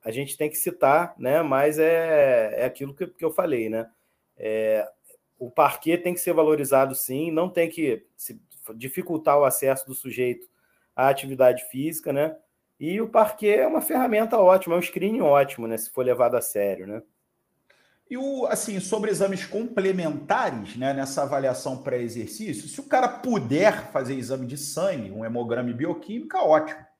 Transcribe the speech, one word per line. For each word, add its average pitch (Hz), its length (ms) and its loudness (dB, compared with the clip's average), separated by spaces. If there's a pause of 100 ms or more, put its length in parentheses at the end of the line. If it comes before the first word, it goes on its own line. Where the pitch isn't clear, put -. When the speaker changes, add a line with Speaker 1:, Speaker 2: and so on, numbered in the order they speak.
Speaker 1:
a 113 80 -8
gente 139 260 -6
tem 151 120 -2
que - 60 -10
citar, 165 600 2
né? 143 240 2
Mas 147 360 2
é, 147 840 4
é 123 40 0
aquilo 139 280 -8
que, 175 140 -8
que - 180 -10
eu 156 60 2
falei, 143 360 0
né? 113 220 -4 (480)
É, 110 500 0 (500)
o 123 140 -12
parquet 160 460 2
tem 175 160 -2
que 175 80 -6
ser 175 120 -2
valorizado, 139 640 4
sim, 147 360 -4
não 165 180 0
tem 170 200 0
que 147 360 -4 (100)
se - 240 -16 (360)
dificultar 143 640 0
o 143 60 6
acesso 135 400 0
do 131 80 -14
sujeito 123 540 -4 (480)
à 131 140 4
atividade 131 560 2
física, 151 480 -6
né? 151 240 0 (420)
E 180 220 -4
o 220 80 -4
parquet 214 500 4
é - 80 4
uma 311 140 0
ferramenta 240 560 0
ótima, 185 380 6
é - 20 2
um 180 40 0
screening 196 400 -4
ótimo, 139 460 2
né? 113 100 -4
Se - 120 -8
for 127 160 -4
levado 120 300 2
a 113 60 2
sério, 98 460 -2
né? 107 140 -10 (1080)
Speaker 2:
E 247 80 -8
o, 269 300 -2
assim, 214 320 -2
sobre 214 320 -2
exames 196 340 -2
complementares, 185 1300 -2
né, 131 180 -2
nessa 139 280 -4
avaliação 135 640 -2
pré-exercício, 123 840 -6
se - 120 -12
o 277 80 -16
cara 254 200 2
puder 196 840 0
fazer 135 240 -4
exame 127 320 -6
de 120 100 -10
sangue, 147 540 -4
um 107 120 -10
hemograma 120 460 -4
e 117 60 -6
bioquímica, 202 680 -6
ótimo. 156 380 4 (200)